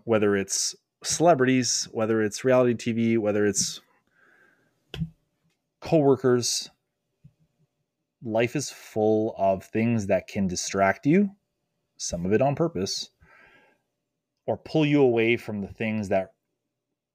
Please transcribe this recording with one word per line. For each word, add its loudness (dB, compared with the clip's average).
whether 2
it's -4
celebrities, 0
whether 0
it's -4
reality 4
T -4
V, 0
whether 0
it's -4
coworkers. 0
Life 0
is -6
full -2
of 0
things -2
that 0
can -2
distract 0
you, 4
some -8
of -2
it 4
on 0
purpose, -4
or -2
pull 0
you 4
away 4
from -8
the -8
things -6
that 0